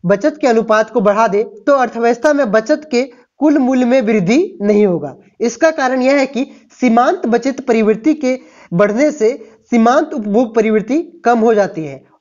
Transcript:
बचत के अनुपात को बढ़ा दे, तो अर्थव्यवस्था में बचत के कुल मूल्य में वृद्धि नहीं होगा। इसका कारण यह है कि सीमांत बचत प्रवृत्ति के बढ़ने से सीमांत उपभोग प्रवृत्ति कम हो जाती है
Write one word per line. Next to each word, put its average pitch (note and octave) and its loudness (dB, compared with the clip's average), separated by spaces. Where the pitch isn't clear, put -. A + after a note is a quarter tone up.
बचत G3+ 0
के C#4+ 0
अनुपात A3 0
को B3 -2
बढ़ा G#3 2
दे, G3+ 0
तो - -2
अर्थव्यवस्था A#3+ 0
में C#4 0
बचत A3 -2
के A#3+ 0
कुल D4 2
मूल्य B3+ 0
में B3+ 2
वृद्धि A3 0
नहीं G#3 2
होगा। D3 -2
इसका A#3+ 0
कारण C4 -2
यह C4+ 2
है C4+ 0
कि B3 -6
सीमांत B3+ 0
बचत A#3+ -2
प्रवृत्ति A3 0
के B3+ -2
बढ़ने G#3 2
से A3 0
सीमांत B3 2
उपभोग A3 -2
प्रवृत्ति A3 0
कम A#3 2
हो A3+ 2
जाती F#3+ -2
है C3+ -14